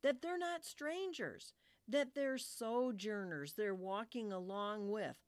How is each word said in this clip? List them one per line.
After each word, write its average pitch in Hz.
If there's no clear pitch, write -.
that 262
they're 349
not 349
strangers, 302
that 262
they're 269
sojourners. 208
They're 202
walking 208
along 202
with 208